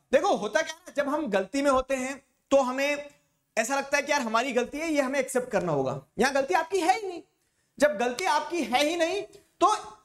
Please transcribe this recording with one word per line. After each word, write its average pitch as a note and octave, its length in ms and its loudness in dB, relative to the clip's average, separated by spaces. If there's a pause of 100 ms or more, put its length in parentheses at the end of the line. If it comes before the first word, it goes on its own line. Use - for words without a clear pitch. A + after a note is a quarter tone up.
(120)
देखो, D#4 240 4
होता G#3 260 -2
क्या - 120 -8
है, - 220 -20
जब C#4 120 -2
हम D4+ 180 -2
गलती G3+ 360 -2
में C#4+ 80 4
होते C4+ 240 0
हैं C4 340 -8 (220)
तो C4+ 60 6
हमें C#4 540 0 (480)
ऐसा A#3 180 -2
लगता C#4 200 0
है D4 60 2
कि D4 100 -2
यार, D4 80 2
हमारी A#3 320 0
गलती A#3+ 260 -2
है, D#4+ 140 -2
ये C#4+ 80 2
हमें C4+ 200 0
एक्सेप्ट B3 300 -4
करना F3 220 0
होगा। C3+ 300 -2 (160)
यहां C4 160 2
गलती C4+ 200 0
आपकी E4+ 240 0
है F#4 220 2
ही G4+ 80 -8
नहीं। F4 140 -10 (560)
जब D4 200 4
गलती B3 260 -2
आपकी D#4 380 0
है B3+ 220 2
ही D#4+ 120 0
नहीं, F4 260 0 (380)
तो G#4 160 4 (280)